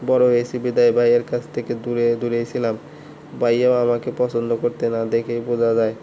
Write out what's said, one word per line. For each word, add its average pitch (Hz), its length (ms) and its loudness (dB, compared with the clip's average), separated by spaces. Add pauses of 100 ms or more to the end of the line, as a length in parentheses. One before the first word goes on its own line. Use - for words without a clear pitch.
বড় 127 180 4
হয়েছি 120 340 0
বিদায় 120 320 2
ভাইয়ের 120 300 4 (100)
কাছ 120 100 -2 (120)
থেকে 120 200 -4
দূরে 117 480 0
দূরেই 117 240 -2
ছিলাম। 113 320 -4 (640)
ভাইয়াও 120 340 4
আমাকে 120 440 0
পছন্দ 117 440 0
করতে 120 280 -2
না 113 160 -2
দেখেই 117 420 -2
বোঝা 117 260 2
যায়। 113 300 2